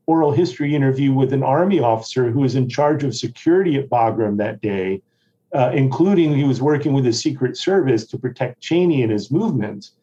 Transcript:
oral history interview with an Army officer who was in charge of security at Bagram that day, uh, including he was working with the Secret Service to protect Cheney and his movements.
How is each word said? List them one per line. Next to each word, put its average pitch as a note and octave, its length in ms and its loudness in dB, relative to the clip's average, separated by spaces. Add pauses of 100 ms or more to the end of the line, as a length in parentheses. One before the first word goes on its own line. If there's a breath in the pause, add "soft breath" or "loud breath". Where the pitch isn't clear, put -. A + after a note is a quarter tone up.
oral D#3+ 260 2
history D3+ 440 0
interview C3+ 360 2
with C3+ 220 0
an C3+ 100 0
Army E3+ 380 2
officer A#2+ 500 0
who C3 80 0
was B2+ 160 0
in B2+ 140 0
charge D3 340 0
of C#3 120 -4
security E3 640 0
at C3+ 120 -6
Bagram A2+ 480 0
that G#2 240 -4
day, F#2+ 400 -4 (520)
uh, B2+ 200 0
including D3+ 600 2
he C#3 100 2
was B2 160 0
working D3 320 0
with C3+ 120 2
the A#2+ 60 2
Secret C3 460 -4
Service C#3 480 0
to - 140 -12
protect B2 420 -6
Cheney E3 420 0
and A2 80 0
his G2+ 200 -4
movements. C3+ 600 -4 (120)